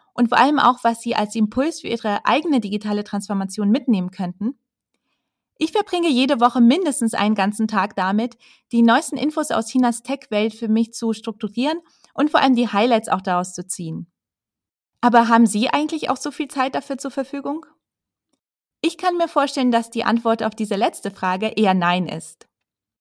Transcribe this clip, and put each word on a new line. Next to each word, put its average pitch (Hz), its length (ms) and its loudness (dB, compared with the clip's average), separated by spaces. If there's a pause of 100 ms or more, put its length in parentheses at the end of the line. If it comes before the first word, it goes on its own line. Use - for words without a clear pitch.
(140)
und 240 160 0
vor - 80 4
allem 285 200 4
auch, 247 280 2
was 233 160 0
Sie 233 160 -4
als 208 180 -4
Impuls 247 460 -2
für - 80 -8
Ihre 226 360 -4
eigene 277 360 2
digitale 208 420 -4
Transformation 202 680 -4
mitnehmen 196 380 0
könnten? 196 480 -6 (1000)
Ich 311 160 -2
verbringe 359 340 0
jede 262 320 2
Woche 240 220 4
mindestens 262 520 2
einen 208 220 0
ganzen 208 320 -2
Tag 208 300 -2
damit, 208 400 -2 (340)
die 233 120 4
neuesten 262 340 4
Infos 302 340 -2
aus 220 160 -2
Chinas 247 340 0
Tech-Welt 220 520 -4
für 220 160 -6
mich 226 240 2
zu 226 180 -4
strukturieren 233 680 -4 (340)
und 294 180 0
vor - 80 4
allem 262 160 4
die 233 140 2
Highlights 220 400 2
auch 185 100 0
daraus 185 340 -2
zu 185 140 -12
ziehen. 165 420 -10 (920)
Aber 233 260 6
haben 240 180 6
Sie 208 260 0
eigentlich 302 380 -2
auch 262 60 0
so 294 160 -8
viel 285 160 -6
Zeit 269 260 -4
dafür 269 260 -6
zur 262 120 -8
Verfügung? 277 540 -8 (1120)
Ich - 180 -2
kann 349 200 -2
mir 339 100 0
vorstellen, 277 440 0
dass 233 180 0
die - 160 -6
Antwort 226 360 0
auf 220 140 -4
diese 208 220 -4
letzte 208 340 -2
Frage 190 360 -4
eher 208 260 2
nein 180 340 0
ist. - 400 -14 (540)